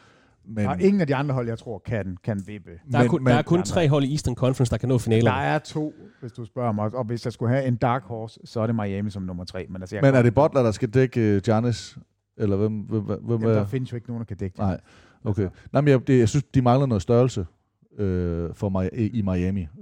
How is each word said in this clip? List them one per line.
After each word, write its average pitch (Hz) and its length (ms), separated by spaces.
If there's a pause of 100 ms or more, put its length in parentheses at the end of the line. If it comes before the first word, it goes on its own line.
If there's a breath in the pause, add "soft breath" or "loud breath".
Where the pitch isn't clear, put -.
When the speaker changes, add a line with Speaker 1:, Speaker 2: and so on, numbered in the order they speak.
(480 soft breath)
Speaker 1:
Men 107 180
Speaker 2:
Der - 60
er 170 40
ingen 190 260
af 151 60
de 139 80
andre 139 200
hold, 120 120
jeg 113 120
tror, 107 260
kan, 92 380
kan 101 240
vippe. 101 220 (220)
Speaker 3:
Der 135 60
er - 40
Speaker 1:
Men, 123 80
Speaker 3:
kun, 151 140
Speaker 1:
men 127 80
Speaker 3:
der 120 60
er 156 40
kun 170 160
Speaker 2:
De - 20
andre. 196 120
Speaker 3:
tre 170 180
hold 143 140
i 131 80
Eastern 135 240
Conference, 127 360
der 113 60
kan 120 120
nå 131 80
finalerne. 117 400
Speaker 2:
Der 139 60
er 151 160
to, 156 340 (280)
hvis 120 100
du 120 140
spørger 120 260
mig. 104 240
Og 127 100
hvis 117 200
jeg 117 80
skulle 120 220
have 135 120
en 123 80
dark 120 280
horse, 113 420
så - 140
er 110 80
det 117 80
Miami 104 340
som 95 140
nummer 90 200
tre. 92 260
Men 92 120
altså, 92 140
jeg 101 80
Speaker 1:
Men 135 80
Speaker 2:
kan 131 80
Speaker 1:
er - 40
det 117 120
Butler, 139 280
der 113 80
skal 107 180
dække, 123 320
øh, 101 200
Giannis? 113 560 (400)
Eller 101 180
hvem, 107 180
hvem, 107 300
hvem, 101 200
hvem 113 180
Speaker 2:
Jamen, 110 140
Speaker 1:
er 104 40
Speaker 2:
der 101 80
findes 127 240
jo 120 40
ikke 117 120
nogen, 117 120
der 113 60
kan 95 120
dække 95 220
Speaker 1:
Nej. 104 80
Speaker 2:
Giannis. 92 160 (400 soft breath)
Speaker 1:
Okay. 104 200
Speaker 2:
Altså. - 160 (140 loud breath)
Speaker 1:
Nej, 135 80
men 147 100
jeg, 131 160
det, 131 120
jeg 113 100
synes, 143 140 (100)
de 135 80
mangler 127 240
noget 110 160
størrelse, 120 440 (520)
øh, 87 560
for 104 160
Mi-, 95 300
i, 107 80
i 113 140
Miami, 92 460 (140)